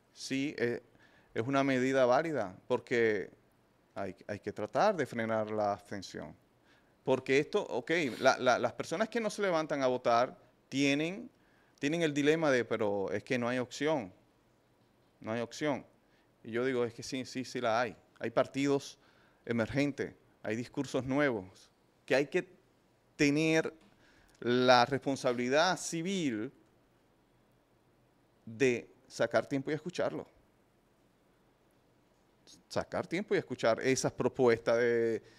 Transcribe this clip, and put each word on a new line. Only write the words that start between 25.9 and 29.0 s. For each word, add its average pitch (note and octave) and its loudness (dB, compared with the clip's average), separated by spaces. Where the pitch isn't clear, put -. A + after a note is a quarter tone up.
de A2+ 0